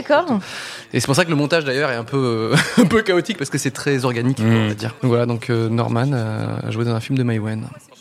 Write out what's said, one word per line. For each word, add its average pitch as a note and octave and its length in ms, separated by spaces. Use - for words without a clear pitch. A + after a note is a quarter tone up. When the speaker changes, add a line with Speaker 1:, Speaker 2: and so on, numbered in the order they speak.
Speaker 1:
d'accord. D4 380
Speaker 2:
Et B2+ 80
c'est - 60
pour C#3 100
ça F3+ 80
que E3 60
le D#3+ 60
montage, D3 280
d'ailleurs, C#3 260
est B2 60
un A#2 80
peu, A2+ 500
euh, - 20
<laughs> - 160
un G#3+ 40
peu G#3+ 160
chaotique, F#3 360
parce C#3 120
que D3 80
c'est C#3 140
très C3+ 320
organique, B2 340
Speaker 3:
Mm. A2+ 180
Speaker 2:
on A2 120
va G#2+ 60
dire. A2 280
Donc C3 60
voilà, A#2+ 180
donc, A#2+ 240
euh, A2+ 180
Norman, A#2 440
euh, A2 340
a A2+ 60
joué A2+ 140
dans A#2 100
un A2 60
film C3+ 180
de B2+ 60
Maïwenn. A2 360